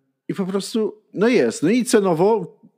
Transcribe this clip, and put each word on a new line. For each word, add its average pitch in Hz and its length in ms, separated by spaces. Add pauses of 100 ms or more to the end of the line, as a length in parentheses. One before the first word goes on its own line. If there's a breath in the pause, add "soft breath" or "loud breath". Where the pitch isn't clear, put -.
(280)
i 175 60
po 190 120
prostu, 196 560 (120)
no 202 140
jest. 143 340
No 160 80
i 240 140
cenowo, 190 760 (180)